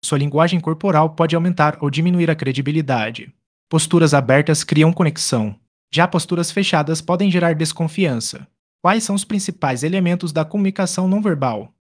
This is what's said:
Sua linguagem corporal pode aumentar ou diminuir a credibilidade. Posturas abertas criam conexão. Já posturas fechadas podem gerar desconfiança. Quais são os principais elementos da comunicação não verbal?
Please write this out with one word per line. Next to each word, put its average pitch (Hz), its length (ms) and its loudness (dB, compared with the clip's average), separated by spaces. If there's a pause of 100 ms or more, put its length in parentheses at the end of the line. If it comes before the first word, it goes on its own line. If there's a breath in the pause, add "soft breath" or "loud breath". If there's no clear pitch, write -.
Sua - 160 -2
linguagem 156 420 0
corporal 160 500 0
pode 160 240 0
aumentar 165 460 2
ou 143 100 0
diminuir 165 400 0
a 156 40 2
credibilidade. 135 960 -4 (360)
Posturas 160 460 4
abertas 143 500 2
criam 156 280 4
conexão. 143 640 -2 (360)
Já 165 140 2
posturas 175 440 -2
fechadas 160 500 -2
podem 180 300 0
gerar 170 240 2
desconfiança. 156 920 -4 (360)
Quais 208 200 2
são 202 120 -2
os 196 100 -2
principais 151 580 -4
elementos 175 500 0
da 156 120 0
comunicação 190 640 -2
não 196 120 2
verbal? 135 600 -2